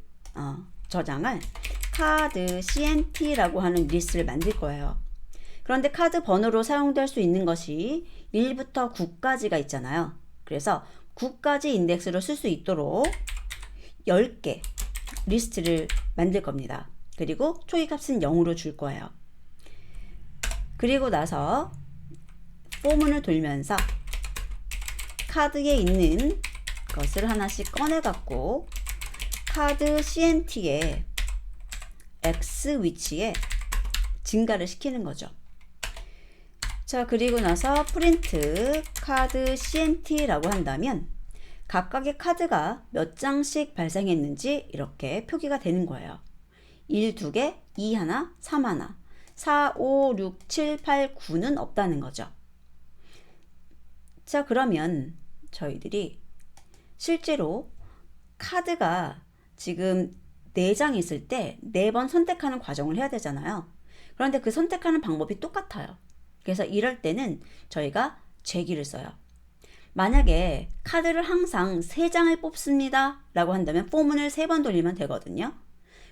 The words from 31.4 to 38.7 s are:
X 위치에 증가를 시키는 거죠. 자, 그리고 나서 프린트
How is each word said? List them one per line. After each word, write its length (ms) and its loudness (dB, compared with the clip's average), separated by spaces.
X 580 0
위치에 500 -2
증가를 420 2
시키는 380 -4
거죠. 260 -8
자, 220 -2
그리고 340 4
나서 440 4
프린트 960 2